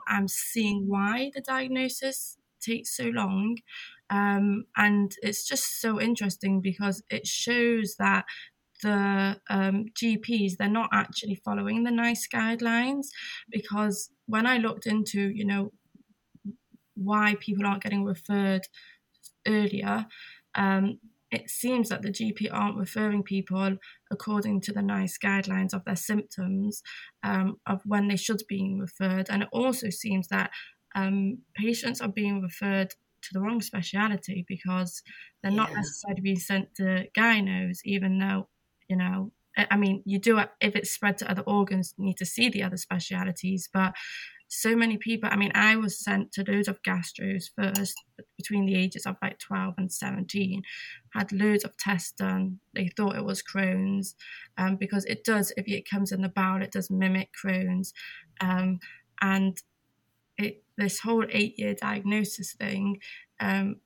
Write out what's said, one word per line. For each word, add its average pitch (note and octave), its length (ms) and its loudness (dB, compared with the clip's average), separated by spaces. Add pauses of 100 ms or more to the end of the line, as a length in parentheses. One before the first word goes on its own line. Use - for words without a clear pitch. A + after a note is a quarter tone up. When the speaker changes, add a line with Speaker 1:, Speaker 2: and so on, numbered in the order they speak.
Speaker 1:
I'm G3+ 220 2
seeing G3+ 600 0
why G#3 460 0
the C#4 60 -8
diagnosis C4 960 -2 (240)
takes A#3 340 -4
so B3+ 100 -4
long. G#3+ 520 0 (520)
Um, G3+ 580 2 (100)
and G#3 340 4 (100)
it's G#3 280 -2
just - 320 -2
so G#3+ 200 0
interesting G3+ 600 2
because G3 500 0
it G#3+ 160 -4
shows A#3 720 2
that G3 260 4 (560)
the, G3 600 2 (100)
um, G3 360 2 (100)
G A3+ 200 2
Ps, A3 400 0
they're G3+ 120 0
not A3 240 2
actually G3+ 420 0 (100)
following G#3 380 0
the A#3+ 80 2
nice A#3 420 0
guidelines, A#3 760 0 (440)
because G#3 600 -2 (160)
when A3 200 2
I B3 120 6
looked A3 280 -2
into, G#3 440 0
you G#3+ 140 -4
know, G3+ 280 0 (1200)
why G#3 460 4
people G3+ 260 0
aren't G3 160 0
getting G3+ 220 0
referred G3 640 0 (760)
earlier, G#3 640 0 (480)
um, G3 460 2 (320)
it - 180 -6
seems A#3+ 380 0
that G3 140 -4
the G3+ 100 -4
G G#3+ 200 -2
P G#3 160 -4
aren't G#3 300 -2
referring G#3 460 0
people F#3+ 520 0 (360)
according G#3 480 0
to G3+ 120 -6
the G3+ 100 -2
nice G3 360 0
guidelines F#3+ 560 0
of F#3 100 -4
their F#3 120 -2
symptoms, G#3 840 -2 (440)
um, G3 320 2 (100)
of F#3+ 180 -2
when G3+ 220 2
they G3+ 100 2
should G#3 320 -2
be G3 300 -2
referred. F#3+ 520 0
And G3+ 120 2
it - 100 -4
also B3 380 0
seems F#3+ 380 -2
that, F#3+ 240 0 (420)
um, G3 440 2 (180)
patients A#3 440 0
are A#3 80 -2
being G3+ 320 0
referred F#3+ 540 0 (280)
to - 100 -14
the F#3+ 80 0
wrong A3 200 0
speciality G3 840 -2
because F#3 560 -2 (400)
they're G3 80 0
not G#3+ 200 2
Speaker 2:
Yeah. - 60 -4
Speaker 1:
necessarily G3 440 -4
being F#3+ 180 2
sent F#3+ 380 -2
to F#3 400 0
gynos, F#3+ 680 4
even F#3+ 340 2
though, G3 300 0 (400)
you F#3+ 60 0
know, F#3 380 0 (240)
I, G3+ 160 2
I G3+ 40 4
mean, G3 300 2
you G3 140 0
do, A3 180 6 (220)
if G#3 160 2
it's G3 160 -2
spread G3+ 260 0
to - 120 -4
other F#3 120 -2
organs, G3 540 2
you F#3+ 80 -4
need F#3+ 140 0
to F3+ 80 -4
see A#3+ 240 4
the G3 120 -2
other F#3 140 -2
specialities. F#3 960 -2
But F#3+ 220 2 (520)
so A#3 300 0
many A3+ 200 4
people, A3 360 -2
I - 20 2
mean, G3+ 220 2
I G#3+ 180 8
was A3 240 0
sent G3 360 0
to G3 120 -2
loads G3+ 220 2
of F#3+ 160 -4
gastros F#3 760 -4
first G3 360 0 (420)
between G3 300 0
the F#3+ 100 2
ages F#3 300 0
of, F#3+ 140 -4
like, - 200 -6
twelve F#3+ 360 -4
and F#3 140 -2
seventeen, F#3+ 720 -4 (500)
had G#3 200 -2
loads G#3 320 4
of - 140 -10
tests G3 340 -2
done. F#3+ 480 -2 (140)
They F#3+ 220 -2
thought G#3 200 0
it G#3 80 -4
was F#3+ 180 -4
Crohn's, F#3+ 720 0 (420)
um, F#3+ 200 2
because G3 300 -2
it G#3+ 180 -4
does, G#3 320 2
if G3 100 -4
it G3+ 220 -4
comes G3 240 0
in F#3+ 100 0
the F#3+ 60 0
bowel, F#3+ 340 2
it G3 80 -6
does F#3+ 200 -4
mimic F#3+ 420 2
Crohn's. F#3 600 -2 (480)
Um, F#3 380 2 (420)
and F#3+ 400 2 (800)
it, G#3 240 -4 (140)
this G3+ 240 0
whole A3+ 300 2
eight-year G#3 440 0
diagnosis G3+ 800 -2
thing, G3 480 -2 (400)
um, G3 460 0